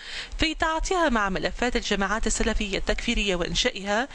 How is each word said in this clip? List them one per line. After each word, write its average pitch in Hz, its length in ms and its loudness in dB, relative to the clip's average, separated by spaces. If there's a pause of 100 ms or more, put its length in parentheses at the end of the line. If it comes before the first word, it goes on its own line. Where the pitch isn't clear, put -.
(360)
في 311 180 0
تعاطيها 320 540 2
مع 208 200 2
ملفات 190 460 0
الجماعات 202 520 0
السلفية 208 500 0
التكفيرية 208 580 0
وإنشائها 202 800 0